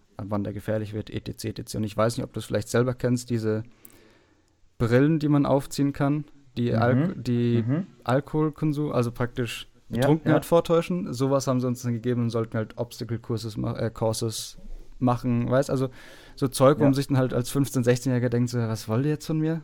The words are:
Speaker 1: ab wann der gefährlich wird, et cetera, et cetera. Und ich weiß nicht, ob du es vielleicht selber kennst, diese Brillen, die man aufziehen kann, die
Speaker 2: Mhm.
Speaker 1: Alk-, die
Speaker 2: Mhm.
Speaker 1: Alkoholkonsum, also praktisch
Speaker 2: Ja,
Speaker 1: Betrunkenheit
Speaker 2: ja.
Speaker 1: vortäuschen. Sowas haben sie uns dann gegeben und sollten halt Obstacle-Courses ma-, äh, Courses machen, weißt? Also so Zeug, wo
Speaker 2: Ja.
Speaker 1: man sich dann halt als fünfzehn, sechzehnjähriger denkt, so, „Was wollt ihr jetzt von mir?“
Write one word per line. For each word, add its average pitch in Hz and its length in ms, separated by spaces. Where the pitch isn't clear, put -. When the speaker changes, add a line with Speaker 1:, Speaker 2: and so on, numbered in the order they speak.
Speaker 1:
ab 104 140
wann 104 120
der 101 100
gefährlich 104 420
wird, 107 160
et - 160
cetera, 110 240
et - 60
cetera. 117 100
Und 110 60
ich 104 120
weiß 113 200
nicht, 123 80
ob - 80
du 113 80
es - 60
vielleicht 107 220
selber 123 260
kennst, 123 360
diese 110 320
Brillen, 135 420
die 151 80
man 143 180
aufziehen 139 460
kann, 147 320
die 120 160
Speaker 2:
Mhm. 120 60
Speaker 1:
Alk-, 123 460
die 120 380
Speaker 2:
Mhm. 139 240
Speaker 1:
Alkoholkonsum, 147 840
also 120 220
praktisch - 560
Speaker 2:
Ja, 117 100
Speaker 1:
Betrunkenheit 151 440
Speaker 2:
ja. - 40
Speaker 1:
vortäuschen. 170 640
Sowas 135 340
haben 127 140
sie 123 60
uns 123 160
dann 120 100
gegeben 120 300
und 117 80
sollten 113 260
halt 110 220
Obstacle-Courses 113 760
ma-, 123 220
äh, 113 120
Courses - 680
machen, 123 500
weißt? 131 200
Also 131 180
so 139 120
Zeug, 143 300
wo 151 40
Speaker 2:
Ja. 147 60
Speaker 1:
man 135 60
sich 139 140
dann 139 100
halt 131 160
als 123 160
fünfzehn, 135 340
sechzehnjähriger 123 460
denkt, 120 200
so, 120 80
„Was 113 300
wollt 117 160
ihr 151 80
jetzt 151 140
von 156 120
mir?“ 160 240